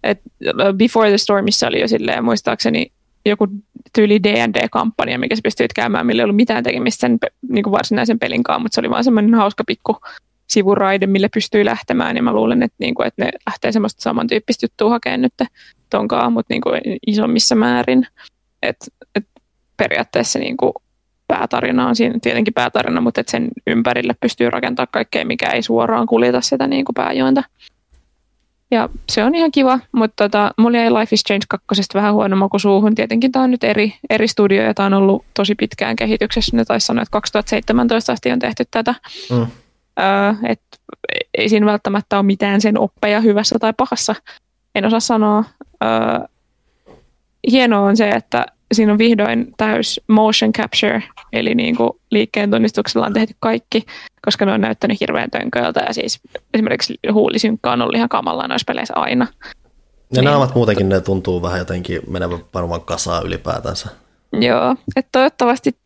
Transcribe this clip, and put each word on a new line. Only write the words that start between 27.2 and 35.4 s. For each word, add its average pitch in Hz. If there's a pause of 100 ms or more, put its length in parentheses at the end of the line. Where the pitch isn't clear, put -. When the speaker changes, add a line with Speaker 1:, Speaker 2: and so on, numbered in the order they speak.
Speaker 1:
Ja 226 (200)
se 214
on 269
ihan 330
kiva, 262 (140)
mut 220
tota, 208
mulla 233
jäi 233
Life 220
is 214
Strange 202
kakkosesta 196
vähän 208
huono 202
maku 196
suuhun. 208
Tietenkin 226
tää 262
on 254
nyt 247
eri, 208 (160)
eri 220
studio, 202
ja 220
tää 196
on 196
ollut 196 (100)
tosi 202